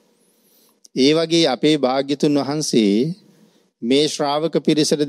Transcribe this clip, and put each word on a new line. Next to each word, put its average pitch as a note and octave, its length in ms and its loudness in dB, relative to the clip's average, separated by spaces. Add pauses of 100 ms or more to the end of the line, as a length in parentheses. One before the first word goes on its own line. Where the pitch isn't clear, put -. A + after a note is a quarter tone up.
(960)
ඒ C3+ 180 4
වගේ E3 340 0
අපේ D3+ 280 0
භාග්‍යතුන් C#3 580 -2
වහන්සේ C3+ 800 0 (680)
මේ C#3 260 0
ශ්‍රාවක D3+ 500 -4
පිරිසට D3+ 500 0